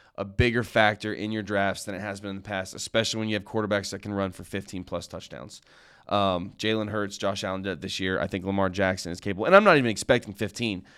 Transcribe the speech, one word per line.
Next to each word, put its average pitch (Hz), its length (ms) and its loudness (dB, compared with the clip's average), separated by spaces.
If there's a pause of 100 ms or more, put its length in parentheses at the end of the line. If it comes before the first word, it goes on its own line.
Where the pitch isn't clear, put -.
(200)
a 101 60 -4
bigger 117 380 2
factor 107 500 2
in 107 180 -4
your 110 100 -2
drafts 98 440 0
than 101 100 -8
it 90 60 -8
has 101 180 -8
been 101 100 -10
in 98 60 -8
the 98 60 -10
past, 95 340 -6
especially 110 440 -2
when 110 100 -2
you 107 60 0
have 98 100 -4
quarterbacks 104 440 -2
that 95 140 -10
can 104 100 -6
run 98 180 0
for 92 120 -14
fifteen 95 400 -8
plus 90 240 -8
touchdowns. - 540 -14 (480)
Um, 98 480 0
Jalen 110 320 0
Hurts, 101 280 -4
Josh 98 260 -2
Allen 95 180 -4
did 98 100 -4
it 80 100 -8
this 92 180 -6
year. 92 200 0
I 92 80 0
think 95 160 -4
Lamar 98 260 2
Jackson 92 420 0
is 85 80 -8
capable. 101 260 -4
And 180 100 8
I'm 208 80 10
not 180 140 8
even 123 120 4
expecting 110 440 2
fifteen, 107 500 -4 (140)